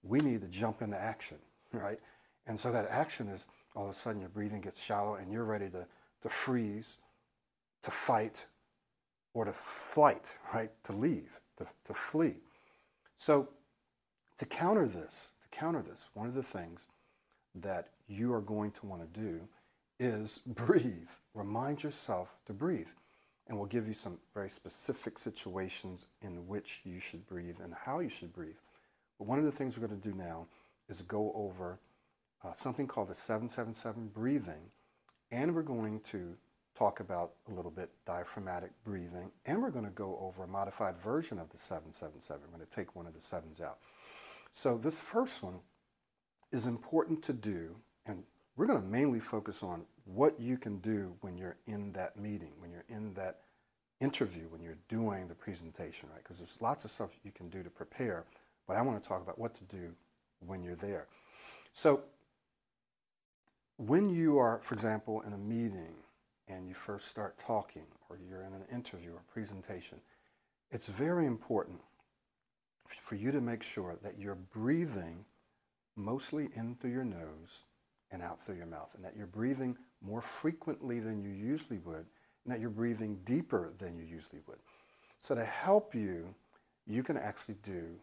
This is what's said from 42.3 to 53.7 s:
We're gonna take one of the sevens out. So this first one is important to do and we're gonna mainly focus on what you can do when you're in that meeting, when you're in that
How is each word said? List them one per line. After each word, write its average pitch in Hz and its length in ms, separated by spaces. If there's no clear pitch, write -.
We're 82 120
gonna 78 80
take - 300
one 85 100
of 82 80
the 80 60
sevens 80 400
out. 76 180
So 123 240
this 139 240
first - 420
one 90 180
is 120 120
important 156 580
to - 80
do 92 420
and 98 180
we're 156 100
gonna 196 160
mainly 117 380
focus 107 420
on 87 240
what 127 340
you 123 200
can 104 200
do 98 420
when 90 160
you're 92 200
in 101 260
that 92 240
meeting, 101 420
when 87 120
you're 85 180
in 107 260
that 92 260